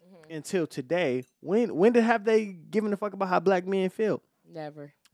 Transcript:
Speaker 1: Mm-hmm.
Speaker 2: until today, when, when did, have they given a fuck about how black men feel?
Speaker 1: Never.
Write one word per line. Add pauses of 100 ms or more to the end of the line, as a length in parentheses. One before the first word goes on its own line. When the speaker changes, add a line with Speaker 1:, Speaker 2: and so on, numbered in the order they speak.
(120)
Speaker 1:
Mm-hmm.
Speaker 2:
until
today, (160)
when,
when
did,
have
they
given
a
fuck
about
how
black
men
feel? (220)
Speaker 1:
Never. (200)